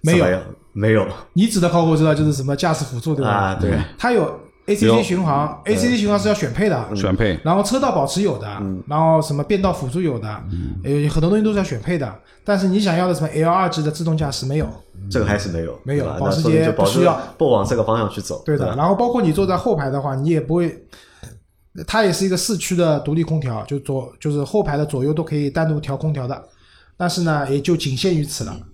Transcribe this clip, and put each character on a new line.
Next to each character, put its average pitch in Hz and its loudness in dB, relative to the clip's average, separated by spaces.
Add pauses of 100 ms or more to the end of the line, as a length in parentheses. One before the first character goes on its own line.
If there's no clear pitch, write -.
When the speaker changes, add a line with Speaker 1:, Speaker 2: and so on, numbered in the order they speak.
Speaker 1:
没 160 2
有。 180 6
Speaker 2:
怎 156 4
么 90 2
样？ 92 0 (300)
没 107 2
有。 104 4 (240)
Speaker 1:
你 202 4
指 220 0
的 175 4
高 165 4
科 160 4
技 156 4 (120)
就 151 2
是 151 2
什 135 -2
么 143 0
驾 160 0
驶 147 -2
辅 123 -8
助， 156 -2
对 139 -2
吧？ 107 2
Speaker 2:
啊， 95 0
对。 87 0 (220)
Speaker 1:
它 247 0
有 208 4 (440)
A 202 2
C 208 0
C 220 4
Speaker 3:
有。 226 6
Speaker 1:
巡 185 0
航 151 0
，A 208 0
C 226 2
C 247 2
巡 208 2
航 208 2
是 196 2
要 208 4
选 151 -2
配 185 0
的。 123 0
Speaker 2:
嗯。 101 -4
Speaker 3:
选 95 0
配。 98 2
Speaker 1:
然 160 2
后 196 2
车 247 0
道 277 2
保 160 2
持 180 -2
有 156 0
的， 98 -10 (140)
Speaker 2:
嗯。 95 -6
Speaker 1:
然 147 -4
后 160 4
什 151 -2
么 147 -2
变 190 0
道 190 2
辅 147 -4
助 147 -4
有 151 -2
的， 107 -8 (240)
Speaker 3:
嗯。 139 -2
Speaker 1:
有 147 2
很 156 2
多 160 4
东 202 4
西 214 2
都 214 2
是 202 0
要 190 0
选 131 -6
配 170 -2
的。 117 -6 (280)
但 202 2
是 190 0
你 185 2
想 190 2
要 180 2
的 175 2
什 143 -4
么 156 -2
L 156 0
二 180 2
级 160 -2
的 151 0
自 151 -6
动 160 0
驾 147 -2
驶 131 -6
没 139 -2
有。 156 0 (440)
Speaker 2:
这 120 0
个 104 2
还 104 2
是 98 -4
没 85 -4
有， 82 -6
Speaker 1:
没 143 -2
有， 135 -2
Speaker 2:
对 78 -4
吧？ 73 -6
Speaker 1:
保 - 0
时 160 2
捷 156 2
Speaker 2:
那 156 4
所 160 4
以 - 4
就 160 2
保 98 2
时 104 0
捷 - 2
Speaker 1:
不 - 4
需 175 6
要。 - 2 (160)
Speaker 2:
不 156 2
往 104 4
这 120 0
个 110 2
方 110 0
向 107 0
去 101 -8
走， - -8
Speaker 1:
对 151 0
的， - -2
Speaker 2:
对 - -2
吧？ 113 -4
Speaker 1:
然 151 0
后 196 4
包 240 0
括 240 0
你 180 2
坐 185 2
在 180 0
后 202 0
排 139 -2
的 139 -2
话， 135 -4
你 143 -2
也 156 2
不 143 -4
会， 170 -2 (1000)
它 220 0
也 190 2
是 196 0
一 196 0
个 185 0
四 196 -2
驱 - -4
的 165 2
独 151 -2
立 165 0
空 160 -2
调， 120 -4
就 143 -6
左-， 135 -6
就 151 -4
是 147 -2
后 202 0
排 147 -2
的 151 0
左 131 -2
右 151 0
都 156 -2
可 151 -4
以 143 0
单 160 0
独 151 0
调 139 -6
空 156 -2
调 135 -4
的。 - -8 (540)
但 180 -2
是 170 -2
呢， 151 0
也 143 2
就 170 2
仅 147 -2
限 175 0
于 147 0
此 - -8
了 92 -8 (160)